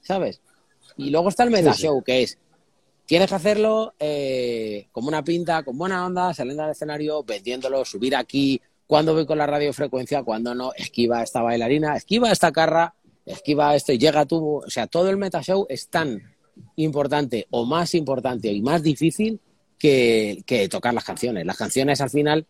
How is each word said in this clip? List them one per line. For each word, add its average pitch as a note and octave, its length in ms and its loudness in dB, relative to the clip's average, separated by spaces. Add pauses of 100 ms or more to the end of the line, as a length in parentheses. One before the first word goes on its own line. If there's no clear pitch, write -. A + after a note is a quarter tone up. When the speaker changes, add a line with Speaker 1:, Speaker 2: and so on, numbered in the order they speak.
Speaker 1:
¿sabes? F3 400 -2 (560)
Y C#3 120 -6
luego E3 200 4
está A#3+ 140 2
el A#3+ 80 2
meta F3 220 6
Speaker 2:
Sí, - 80 -2
sí. - 60 -6
Speaker 1:
show, C#3 160 2
que B2+ 200 2
es, - 140 -6 (680)
tienes F3 240 4
que F#3+ 60 -2
hacerlo, G#3+ 640 0
eh, B2 960 -4
como A#2+ 140 -6
una D#3 160 -2
pinta, E3 400 -2
con C3 140 -8
buena F3+ 280 -2
onda, F3+ 280 -2
saliendo C#3+ 300 -6
al D#3 80 -4
escenario, D3+ 520 -4
vendiéndolo, C3 640 -4
subir B2+ 300 -2
aquí, C3+ 460 0 (260)
cuándo D#3 260 4
voy D#3 120 2
con D3+ 120 -2
la D3+ 100 0
radiofrecuencia, C#3+ 760 -2
cuándo A2+ 300 -4
no, B2+ 220 -4
esquiva A#2 480 0
esta A#2 180 -2
bailarina, A#2+ 540 0
esquiva A3+ 360 2
esta F3 200 2
carra, D#3+ 420 2 (320)
esquiva D3 500 2
esto C#3+ 180 2
y B2 40 2
llega D3 280 4
tú, D3+ 400 -2
o - 40 -16
sea, A2+ 180 -4
todo F3+ 220 2
el G3 80 2
meta F#3+ 240 -4
show G3 280 0
es - 180 -10
tan C#3 340 -2 (540)
importante C#3+ 760 0
o A#2 140 -2
más E3 300 0
importante B2 560 -2
y G2+ 100 -2
más D3+ 220 0
difícil E3 560 0 (400)
que, A2+ 680 4
que G#2+ 240 0
tocar A#2 240 -2
las A2+ 120 -2
canciones. G#2+ 400 -4
Las F#2 120 -4
canciones C3+ 440 0
al C3+ 80 -2
final D3+ 400 0